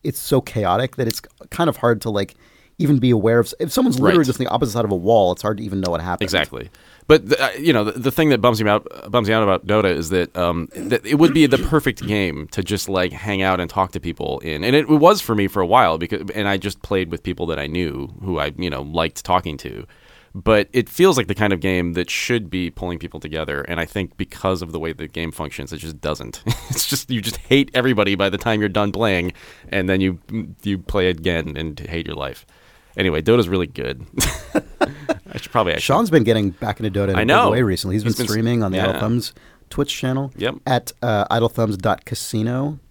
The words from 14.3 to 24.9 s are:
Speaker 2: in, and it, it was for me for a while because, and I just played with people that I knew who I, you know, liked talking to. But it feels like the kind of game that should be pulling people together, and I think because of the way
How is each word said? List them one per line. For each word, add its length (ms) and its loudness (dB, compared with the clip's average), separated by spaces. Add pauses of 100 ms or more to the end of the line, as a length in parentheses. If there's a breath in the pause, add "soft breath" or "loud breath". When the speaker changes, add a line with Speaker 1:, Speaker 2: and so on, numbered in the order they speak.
Speaker 2:
in, 240 -6
and 100 4
it, 140 4
it 0 -
was 320 6
for 140 -2
me 120 2
for 140 -2
a 60 2
while 320 6
because, 240 -4 (120)
and 140 -2
I 80 0
just 240 -6
played 300 -2
with 120 -8
people 240 -6
that 120 -4
I 80 -4
knew 420 -4 (140)
who 160 -4
I, 180 -2
you 140 -4
know, 120 -6
liked 440 -4
talking 320 0
to. 280 -12 (480 soft breath)
But 380 4
it 160 0
feels 300 4
like 80 0
the 80 -2
kind 180 2
of 80 0
game 340 0
that 140 -2
should 400 -2
be 220 -4
pulling 300 -8
people 200 -12
together, 420 -6
and 180 -6
I 40 -2
think 320 -6
because 460 -4
of 100 -12
the 60 -6
way 160 -4